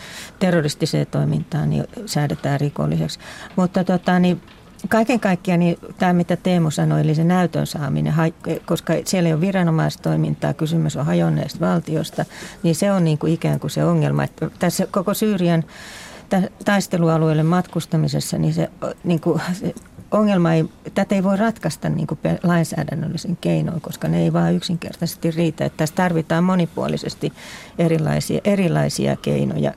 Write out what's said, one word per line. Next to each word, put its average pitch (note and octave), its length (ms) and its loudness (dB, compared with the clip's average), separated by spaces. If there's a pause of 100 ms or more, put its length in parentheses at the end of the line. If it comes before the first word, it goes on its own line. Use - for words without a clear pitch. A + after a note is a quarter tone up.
(380)
terroristiseen D#3 720 0
toimintaan D3+ 600 0
niin D3 140 0 (220)
säädetään C#3+ 540 -2
rikolliseksi. D3+ 580 -2 (380)
Mutta F#3 280 0
tota, F3+ 340 2
niin F3+ 220 2 (480)
kaiken A3+ 320 2
kaikkiaan F3+ 400 0
niin F3 180 2 (200)
tämä, F3+ 140 2
mitä F3 240 2
Teemu E3+ 340 2
sanoi, D#3 300 2
eli D3+ 140 2
se E3 100 2
näytön E3+ 420 2
saaminen, D3+ 460 -2
ha-, D#3+ 120 2 (420)
koska E3+ 260 -2 (120)
siellä F3+ 240 0
ei D#3+ 40 2
ole D#3 80 0
viranomaistoimintaa, D#3 1120 0
kysymys D#3 420 -2
on C#3+ 100 -2
hajonneesta E3 600 0
valtiosta, E3 580 -2 (380)
niin E3 120 2
se G3+ 180 2
on F#3 120 2
niin D#3 140 2
kuin D#3 140 0
ikään D#3 280 0
kuin D3+ 100 -4
se D3+ 140 0
ongelma. D3 400 2
Että - 340 -6
tässä F3+ 320 0
koko G3 240 -2
Syyrian F3 500 2 (640)
tä-, F#3+ 220 2 (140)
taistelualueelle D#3+ 800 2
matkustamisessa, D#3 960 0
niin D#3 160 2
se, D#3+ 160 -2 (140)
o-, B2 80 -6 (120)
niin E3+ 160 0
kuin, - 220 0 (100)
se - 220 -4 (360)
ongelma F#3+ 420 4
ei, D#3+ 120 4 (300)
tätä G3+ 200 0
ei F#3+ 80 2
voi G3 140 2
ratkaista G3+ 520 -2
niin D3+ 180 0
kuin - 160 -6
pe-, - 200 0
lainsäädännöllisin D#3+ 1000 -2
keinoin, E3+ 400 0
koska - 280 -6
ne E2+ 140 2
ei - 100 2
vaan F2 220 2
yksinkertaisesti - 760 -4
riitä. D#3 340 -2
Että C#3+ 120 -4
tässä D3+ 180 -2
tarvitaan E3+ 500 0
monipuolisesti D#3 880 -2 (460)
erilaisia, D#3 640 0
erilaisia D3+ 720 2
keinoja, - 600 -2